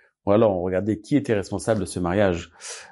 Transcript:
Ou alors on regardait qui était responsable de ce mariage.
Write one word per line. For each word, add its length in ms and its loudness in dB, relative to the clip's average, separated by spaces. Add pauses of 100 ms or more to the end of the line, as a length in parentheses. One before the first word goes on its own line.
(260)
Ou 60 4
alors 240 4
on 60 -4
regardait 380 -2
qui 160 0
était 180 0
responsable 460 -2
de 40 -2
ce 160 -6
mariage. 500 0 (400)